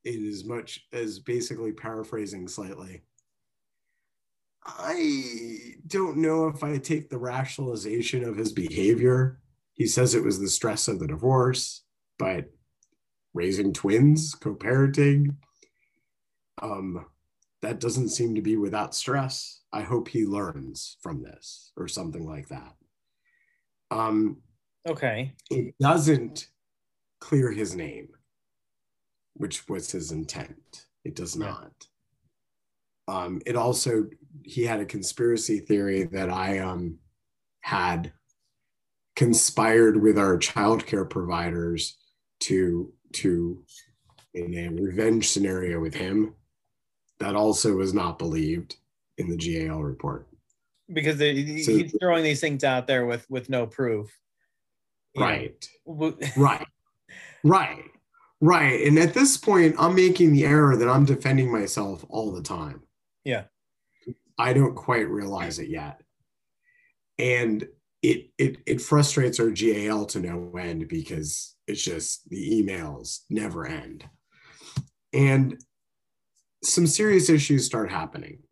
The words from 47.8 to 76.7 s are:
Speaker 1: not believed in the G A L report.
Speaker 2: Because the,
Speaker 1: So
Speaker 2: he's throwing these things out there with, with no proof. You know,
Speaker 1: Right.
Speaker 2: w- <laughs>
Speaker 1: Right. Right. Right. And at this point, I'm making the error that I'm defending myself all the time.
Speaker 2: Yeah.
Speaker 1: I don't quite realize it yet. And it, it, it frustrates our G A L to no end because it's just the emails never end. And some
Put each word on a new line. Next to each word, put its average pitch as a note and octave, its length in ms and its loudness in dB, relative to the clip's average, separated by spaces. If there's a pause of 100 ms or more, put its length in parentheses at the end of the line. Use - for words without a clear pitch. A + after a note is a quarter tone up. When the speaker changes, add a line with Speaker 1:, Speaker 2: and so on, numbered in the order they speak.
Speaker 1:
not F2 240 -2
believed D#2+ 560 -2 (420)
in F2+ 100 -6
the E2+ 100 -4
G E2 280 -4
A D#2 40 -4
L D#2 120 -6
report. - 460 -8 (640)
Speaker 2:
Because D#3 260 -2
the, D3 460 0
Speaker 1:
So - 80 2
Speaker 2:
he's D#3+ 280 2
throwing E3+ 240 2
these D3 180 0
things D3 220 -2
out C3 220 2
there B2 220 0
with, A#2+ 200 -4
with B2+ 220 -8
no B2 160 0
proof. A2 500 -4 (1000)
You C#3 60 -2
know, F#2+ 60 4
Speaker 1:
Right. - 420 -6 (180)
Speaker 2:
w- D#3 300 -4 (100)
<laughs> B2+ 100 -4
Speaker 1:
Right. C3+ 300 4 (760)
Right. D#3 420 4 (540)
Right. D3+ 460 6
And D3+ 140 8
at E3+ 160 6
this C4+ 200 6
point, F3 440 6
I'm E3+ 160 4
making F#3 380 8
the C#3 120 6
error C#3+ 320 6
that A#2+ 100 2
I'm C3+ 180 6
defending C3+ 460 2
myself G2 560 -4
all G#2+ 240 -4
the F2 120 -8
time. D2+ 400 -8 (400)
Speaker 2:
Yeah. A#2 220 -4 (920)
Speaker 1:
I B2+ 160 2
don't C3+ 220 4
quite A#2 340 0
realize F#2+ 480 -6
it D#2+ 120 -10
yet. D2+ 320 -10 (1160)
And A#2+ 500 0 (360)
it, - 340 2
it, C3+ 200 0 (100)
it C3 120 0
frustrates C#3+ 600 2
our A2+ 100 4
G G#2 380 0
A - 20 -2
L G#2 160 -2
to G2+ 140 -8
no F2 360 -6
end E2 320 -6
because - 680 -8 (100)
it's - 180 -6
just D#2+ 460 -8
the G2 340 0
emails D#2+ 640 -8
never G#2+ 360 -6
end. - 420 -12 (1040)
And C3+ 480 4 (1040)
some E3+ 240 4